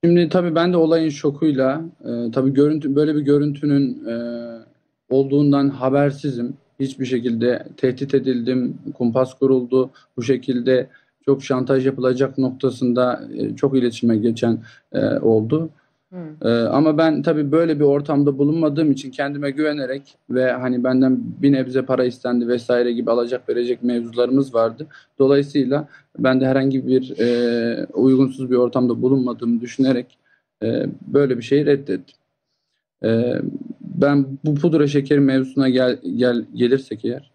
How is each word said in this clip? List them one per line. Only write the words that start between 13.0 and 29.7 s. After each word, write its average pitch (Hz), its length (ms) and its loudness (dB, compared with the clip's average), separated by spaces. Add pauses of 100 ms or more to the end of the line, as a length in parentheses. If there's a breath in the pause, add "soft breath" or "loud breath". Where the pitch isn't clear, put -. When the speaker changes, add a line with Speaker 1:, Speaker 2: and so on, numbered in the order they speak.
Speaker 1:
e, 113 180 -4
çok 135 200 0
iletişime 117 400 2
geçen, 113 420 0 (340 loud breath)
e, 107 140 -2 (120)
oldu. 113 520 0 (420)
Speaker 2:
Hı. 156 360 -8
Speaker 1:
E, 117 200 0
ama 156 300 2
ben 160 240 2
tabii 151 300 0
böyle 160 280 2
bir 147 40 4
ortamda 143 540 2
bulunmadığım 151 540 2
için 131 180 -4
kendime 143 400 -6
güvenerek 139 640 -6 (160)
ve 127 220 2
hani 127 320 -2
benden 127 360 4
bir 135 320 0
nebze 127 300 0
para 127 220 0
istendi 123 440 -2
vesaire 120 440 0
gibi 117 180 -2
alacak 120 380 -2
verecek 120 340 -2
mevzularımız 123 720 0
vardı. 113 320 0 (320 loud breath)
Dolayısıyla 139 680 2 (300 soft breath)
ben 131 220 2
de 131 60 2
herhangi 131 400 0
bir, 131 320 0
e, 120 680 0
uygunsuz 131 640 2
bir 127 60 2
ortamda 123 460 0
bulunmadığımı 120 580 0
düşünerek, 123 580 -2 (440)